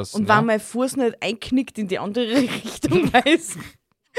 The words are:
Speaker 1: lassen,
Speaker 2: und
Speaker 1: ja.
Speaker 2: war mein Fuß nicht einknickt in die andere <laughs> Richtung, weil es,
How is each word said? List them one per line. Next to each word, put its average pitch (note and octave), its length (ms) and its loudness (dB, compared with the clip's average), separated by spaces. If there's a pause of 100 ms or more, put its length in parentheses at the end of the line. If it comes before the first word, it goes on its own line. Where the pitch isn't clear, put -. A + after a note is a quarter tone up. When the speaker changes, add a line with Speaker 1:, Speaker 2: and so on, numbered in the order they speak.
Speaker 1:
lassen, - 180 -8
Speaker 2:
und G#3+ 60 0
Speaker 1:
ja. G#3+ 100 6
Speaker 2:
war G#3+ 80 6
mein A3 180 0
Fuß B3+ 360 -4
nicht A#3 260 0
einknickt A#3 560 -4
in G#3 100 -4
die F#3 100 -2
andere G#3 280 -2
<laughs> A3+ 100 -2
Richtung, C4+ 760 0
weil C4+ 260 6
es, - 200 -12 (640)